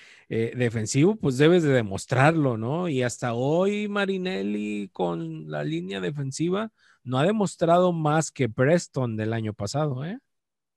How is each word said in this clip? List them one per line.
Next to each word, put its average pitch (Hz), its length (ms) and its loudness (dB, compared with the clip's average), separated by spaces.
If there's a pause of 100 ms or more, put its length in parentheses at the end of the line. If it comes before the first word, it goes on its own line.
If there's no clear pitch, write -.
(280)
eh, 113 280 -2
defensivo, 123 600 2
pues 139 200 0
debes 165 260 6
de 147 100 2
demostrarlo, 131 840 2
¿no? 147 320 -2
Y 127 140 0
hasta 120 320 -4
hoy 185 520 0
Marinelli 202 1040 -4
con 165 580 -6
la 151 140 -6
línea 180 360 -6
defensiva 175 720 -4 (320)
no 127 140 -2
ha 143 60 4
demostrado 180 680 2
más 156 400 0
que 123 160 0
Preston 127 680 0
del 110 180 -2
año 110 180 -4
pasado, 131 520 -4
¿eh? 208 140 -8 (580)